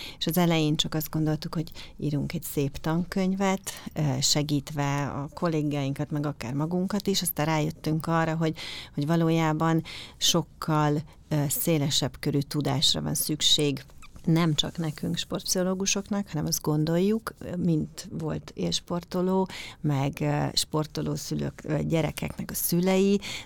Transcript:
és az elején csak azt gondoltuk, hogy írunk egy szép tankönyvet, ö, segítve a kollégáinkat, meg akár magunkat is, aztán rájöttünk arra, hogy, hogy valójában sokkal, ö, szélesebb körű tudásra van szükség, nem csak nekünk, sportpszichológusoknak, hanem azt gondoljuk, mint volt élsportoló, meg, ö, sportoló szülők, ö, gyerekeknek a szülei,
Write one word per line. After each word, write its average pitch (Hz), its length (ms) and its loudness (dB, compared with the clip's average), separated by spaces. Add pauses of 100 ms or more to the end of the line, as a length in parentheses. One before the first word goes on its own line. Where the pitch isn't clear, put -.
(180)
és - 100 -4
az 165 100 2
elején 160 380 4
csak - 180 -2
azt 156 160 -2
gondoltuk, 156 440 -2
hogy 160 180 -4 (260)
írunk 143 360 -2
egy 160 100 -4
szép 139 340 -2
tankönyvet, 190 920 0 (220)
ö, - 80 -2 (200)
segítve 143 840 0
a 143 280 -6
kollégáinkat, 147 800 -2
meg 147 140 -2
akár 139 280 -6
magunkat 180 540 -2
is, 196 140 2
aztán 170 240 -2
rájöttünk 156 640 0
arra, 165 280 2
hogy, 160 220 0 (360)
hogy 143 140 -2
valójában 165 760 4 (340)
sokkal, 151 840 2 (260)
ö, 147 220 2
szélesebb 143 720 2
körű 143 200 0
tudásra 135 640 2
van 151 140 -2
szükség, 147 680 2 (420)
nem 165 280 6
csak - 240 0
nekünk, 170 400 -4
sportpszichológusoknak, 190 1120 -2
hanem 156 160 -2
azt 160 160 -2
gondoljuk, 170 760 2 (220)
mint 165 540 0
volt 156 440 -6
élsportoló, 180 920 0 (340)
meg, 143 380 0
ö, 147 340 0
sportoló 151 640 -2
szülők, 147 480 -6
ö, 151 200 -2
gyerekeknek 156 680 -2
a - 20 -8
szülei, 190 640 4 (260)